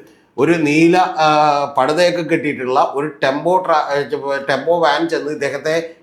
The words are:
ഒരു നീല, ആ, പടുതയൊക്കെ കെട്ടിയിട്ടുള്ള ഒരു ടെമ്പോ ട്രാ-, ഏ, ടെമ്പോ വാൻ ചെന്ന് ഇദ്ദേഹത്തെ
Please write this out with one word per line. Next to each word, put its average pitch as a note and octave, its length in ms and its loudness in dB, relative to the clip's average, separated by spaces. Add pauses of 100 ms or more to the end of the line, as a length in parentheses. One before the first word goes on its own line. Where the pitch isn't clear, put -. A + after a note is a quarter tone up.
(380)
ഒരു D3 140 2
നീല, E3 460 4
ആ, F3+ 320 2 (480)
പടുതയൊക്കെ E3+ 440 2
കെട്ടിയിട്ടുള്ള C#3+ 720 -2
ഒരു C#3+ 120 -4 (160)
ടെമ്പോ D#3 420 0
ട്രാ-, D3 280 0
ഏ, C#3+ 100 0 (460)
ടെമ്പോ D3 300 0
വാൻ D#3+ 300 0
ചെന്ന് C#3+ 220 -4
ഇദ്ദേഹത്തെ D3+ 580 -4 (140)